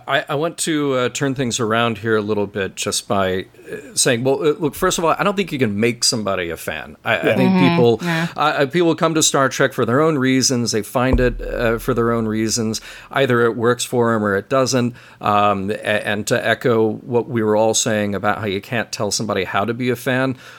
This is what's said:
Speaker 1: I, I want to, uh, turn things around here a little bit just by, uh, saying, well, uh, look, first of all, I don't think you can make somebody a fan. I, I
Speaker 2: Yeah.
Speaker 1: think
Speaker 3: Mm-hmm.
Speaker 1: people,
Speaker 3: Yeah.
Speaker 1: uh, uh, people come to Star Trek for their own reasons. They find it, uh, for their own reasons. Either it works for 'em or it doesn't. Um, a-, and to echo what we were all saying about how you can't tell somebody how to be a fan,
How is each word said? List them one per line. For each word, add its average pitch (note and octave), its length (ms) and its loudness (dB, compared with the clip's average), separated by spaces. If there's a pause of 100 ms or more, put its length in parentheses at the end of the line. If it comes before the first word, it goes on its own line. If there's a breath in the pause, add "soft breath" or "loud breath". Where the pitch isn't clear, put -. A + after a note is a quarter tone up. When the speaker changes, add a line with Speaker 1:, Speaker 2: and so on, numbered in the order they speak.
Speaker 1:
I, C#3+ 220 0
I D3+ 80 -4
want D#3 240 -4
to, D3 360 -2
uh, B2 140 0
turn C3+ 240 -2
things B2 240 -4
around A2+ 420 0
here A2 180 0
a G#2+ 40 0
little G#2 240 -2
bit F#2+ 300 -6
just - 320 -6
by, F#2+ 380 0 (260)
uh, - 240 -14
saying, B2 300 0
well, C#3 200 2
uh, D3 140 4
look, D3+ 160 -2
first F#3 220 0
of F3+ 80 0
all, D3 120 2
I - 60 -2
don't G3 140 -2
think F3 160 -4
you D3 40 -4
can G#2+ 220 0
make A#2+ 240 0
somebody G2 460 -2
a D#2+ 80 -6
fan. D2+ 480 -8
I, A2+ 100 0
I D#2+ 120 0
Speaker 2:
Yeah. G#2+ 100 2
Speaker 1:
think B2+ 160 4
Speaker 3:
Mm-hmm. F3+ 160 4
Speaker 1:
people, A#2+ 320 4
Speaker 3:
Yeah. E3+ 340 -2
Speaker 1:
uh, - 40 -4
uh, D3 260 2
people E3 300 2
come E3 200 0
to D#3 80 2
Star C3+ 240 2
Trek C3+ 240 2
for B2 140 0
their B2 160 2
own D#3+ 160 2
reasons. B2+ 560 2
They A2 80 0
find B2+ 400 2
it, A#2+ 200 0
uh, A2+ 360 -2
for B2 160 -2
their A#2 180 0
own A#2 160 0
reasons. A2 540 -2 (300 loud breath)
Either B2 340 2
it A2+ 100 2
works A#2+ 300 0
for A#2 280 2
'em G#2+ 120 0
or G2+ 100 2
it G2 140 -2
doesn't. B2 440 0 (280 loud breath)
Um, G2+ 500 2
a-, G#2+ 340 -2
and G#2+ 220 -4
to A#2+ 180 0
echo A2+ 460 2
what A#2+ 380 -4
we A#2 120 -2
were G#2+ 140 2
all A2 180 4
saying G#2 400 0
about G2+ 260 -2
how G#2+ 80 -4
you G2 120 -2
can't A2 320 -6
tell G#2 180 -4
somebody G2+ 360 -2
how G2+ 180 -2
to A2+ 100 -2
be B2 160 -4
a A#2+ 60 0
fan, C3 400 -2 (240 loud breath)